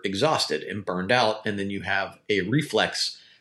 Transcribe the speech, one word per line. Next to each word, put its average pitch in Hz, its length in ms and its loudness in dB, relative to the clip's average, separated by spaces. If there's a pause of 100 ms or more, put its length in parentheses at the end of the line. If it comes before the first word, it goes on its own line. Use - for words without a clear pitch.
exhausted 98 580 0
and 98 220 -8
burned 92 260 0
out, 117 340 2
and 104 140 -2
then 98 100 -4
you 98 120 -6
have 98 360 -4 (120)
a 101 120 2
reflex 107 760 0 (240)